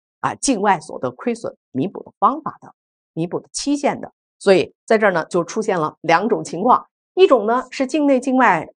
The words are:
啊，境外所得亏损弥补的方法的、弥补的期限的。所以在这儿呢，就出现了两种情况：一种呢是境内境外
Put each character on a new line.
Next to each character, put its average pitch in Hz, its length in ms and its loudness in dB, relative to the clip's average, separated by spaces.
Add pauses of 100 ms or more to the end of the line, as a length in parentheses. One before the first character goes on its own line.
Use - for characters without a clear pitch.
(200)
啊， 123 140 -4
境 220 260 -2
外 190 200 0
所 - 180 -14
得 127 140 -6
亏 233 200 -6
损 - 240 -10 (140)
弥 131 160 -4
补 - 160 -10
的 - 160 -20
方 262 240 0
法 - 180 -10
的、 - 140 -20 (380)
弥 165 160 -6
补 170 100 -6
的 - 140 -12
期 285 240 -2
限 214 240 -2
的。 107 100 -12 (300)
所 196 120 4
以 170 220 2 (100)
在 220 140 2
这 214 80 2
儿 196 60 4
呢， 160 140 -2
就 170 180 -2
出 214 180 -6
现 190 160 -2
了 151 220 -4
两 170 280 2
种 170 140 0
情 170 200 -8
况： 240 220 4 (300)
一 370 120 6
种 233 200 4
呢 247 240 0
是 269 160 -4
境 294 200 -2
内 269 120 2
境 254 180 -2
外 202 320 2 (120)